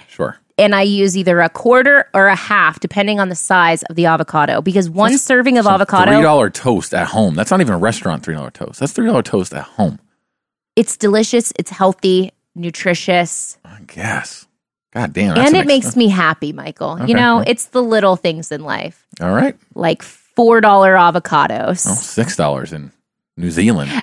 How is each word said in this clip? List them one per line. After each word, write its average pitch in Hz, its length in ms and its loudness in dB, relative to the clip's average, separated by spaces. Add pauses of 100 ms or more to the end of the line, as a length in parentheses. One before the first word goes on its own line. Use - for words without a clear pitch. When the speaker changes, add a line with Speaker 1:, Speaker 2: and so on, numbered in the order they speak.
Speaker 1:
Sure. - 280 -8 (200)
Speaker 2:
And 202 180 4
I 196 80 2
use 196 340 0
either 180 240 2
a 165 80 4
quarter 262 680 2
or 196 140 4
a 196 60 4
half, 180 460 0
depending 202 400 -2
on 190 80 -2
the 180 80 -8
size 170 480 2
of 170 120 -14
the 170 100 2
avocado. 156 540 0
Because 180 300 0
one 208 220 2
Speaker 1:
That's 277 100 0
Speaker 2:
serving 247 360 2
of 220 60 2
Speaker 1:
some 202 100 4
Speaker 2:
avocado 190 380 2
Speaker 1:
three - 100 4
dollar 147 280 4
toast 107 440 -2
at 87 140 -2
home. 101 260 0
That's 101 160 -4
not 190 100 2
even 117 140 0
a 87 40 -2
restaurant 90 460 -2
three 80 100 -8
dollar 69 160 -10
toast. - 300 -16
That's 143 120 -6
three 233 140 -2
dollar 156 160 0
toast 95 300 -4
at 69 120 -10
home. - 340 -4 (760)
Speaker 2:
It's - 200 0
delicious. 220 600 0
It's - 120 -10
healthy, 185 600 0 (220)
nutritious. 175 1080 -4
Speaker 1:
I 107 220 -20
guess. - 600 -12 (460)
God 120 200 -6
damn, 190 220 0
that's 247 140 2
Speaker 2:
And 320 80 4
Speaker 1:
an 370 60 2
Speaker 2:
it 294 40 -4
makes 277 200 2
Speaker 1:
expense. - 100 -6
Speaker 2:
me 233 120 4
happy, 160 440 -2
Michael. 143 400 -10
Speaker 1:
Okay, 170 160 -6
Speaker 2:
You 233 60 2
know, 240 220 2
Speaker 1:
well. 220 100 0
Speaker 2:
it's 226 200 -2
the 254 160 -2
little 208 340 2
things 165 340 -6
in 151 140 -8
life. - 420 -10 (140)
Speaker 1:
All 87 120 -2
right. 143 220 0 (200)
Speaker 2:
Like - 280 -4
four - 580 2
dollar 196 340 6
avocados. 165 920 0
Speaker 1:
Oh, - 60 -2
six - 420 -6
dollars 71 360 -4
in 71 180 -14 (460)
New 87 140 -6
Zealand. 80 400 0 (120)